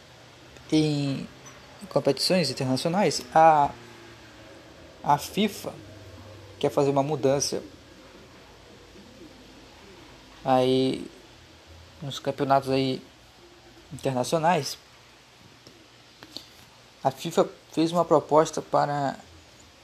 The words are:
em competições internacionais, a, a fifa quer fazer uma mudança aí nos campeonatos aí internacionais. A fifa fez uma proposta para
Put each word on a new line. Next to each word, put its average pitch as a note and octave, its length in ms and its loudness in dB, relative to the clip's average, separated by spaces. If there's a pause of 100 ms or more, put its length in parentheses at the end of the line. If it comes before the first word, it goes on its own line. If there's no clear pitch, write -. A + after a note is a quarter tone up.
(720)
em D3 560 0 (640)
competições D3 600 0
internacionais, C#3 720 -2 (140)
a, D#3 380 6 (1300)
a C#3+ 160 2
fifa - 560 -4 (880)
quer C#3+ 100 0
fazer C#3+ 200 2
uma C#3 120 2
mudança C#3 580 0 (2750)
aí C3 680 2 (920)
nos C3+ 200 -10
campeonatos C3+ 500 0
aí C3+ 320 0 (920)
internacionais. C#3+ 840 -2 (2250)
A C#3 80 0
fifa - 400 -2 (220)
fez D#3+ 180 0
uma E3+ 140 0
proposta D#3 580 2
para C#3+ 560 -2 (640)